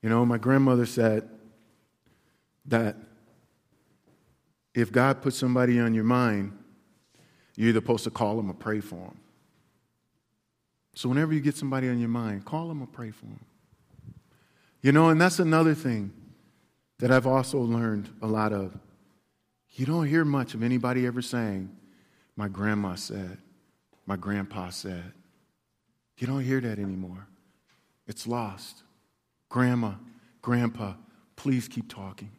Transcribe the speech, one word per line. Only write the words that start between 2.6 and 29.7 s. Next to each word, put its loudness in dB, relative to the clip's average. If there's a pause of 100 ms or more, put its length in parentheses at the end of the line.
that 0 (1800)
if 2
God 4
puts -2
somebody 2
on 2
your 0
mind, 0 (1000)
you're 2
either 4
supposed 0
to -4
call 0
them -4
or -8
pray -4
for -12
them. -16 (1800)
So -4
whenever 2
you 2
get 0
somebody -2
on 0
your 0
mind, -4
call -6
them -10
or -12
pray -14
for -20
them. -18 (1400)
You 4
know, 8
and 6
that's 4
another 4
thing -4 (840)
that 2
I've 6
also 2
learned -2 (120)
a -4
lot 0
of. -6 (960)
You -4
don't 0
hear 4
much 0
of -4
anybody 0
ever -4
saying, -4 (600)
"My -6
grandma -2
said, -12 (640)
my -4
grandpa -6
said." -12 (1040)
You -6
don't -2
hear 0
that -6
anymore. -8 (800)
It's -12
lost. -8 (680)
Grandma, 0 (460)